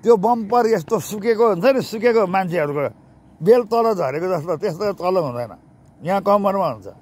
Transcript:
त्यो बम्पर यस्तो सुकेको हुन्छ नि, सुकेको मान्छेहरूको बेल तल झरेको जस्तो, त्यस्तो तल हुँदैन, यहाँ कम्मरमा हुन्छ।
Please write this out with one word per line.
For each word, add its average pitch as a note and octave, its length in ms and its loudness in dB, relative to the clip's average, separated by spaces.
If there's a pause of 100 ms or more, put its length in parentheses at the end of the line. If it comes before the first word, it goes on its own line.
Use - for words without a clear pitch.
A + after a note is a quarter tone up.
त्यो A3+ 140 6
बम्पर A3+ 560 2
यस्तो G3 240 -2
सुकेको G#3+ 500 0
हुन्छ F3+ 160 0
नि, C4 180 4
सुकेको A3 440 0
मान्छेहरूको E3+ 560 -2 (580)
बेल A3+ 260 4
तल A#3 280 0
झरेको D#3 340 -4
जस्तो, E3+ 280 -2
त्यस्तो F#3+ 380 -4
तल F3+ 240 -2
हुँदैन, A#2+ 340 -6 (480)
यहाँ F#3+ 220 -2
कम्मरमा G3 460 0
हुन्छ। G#2 200 -10 (140)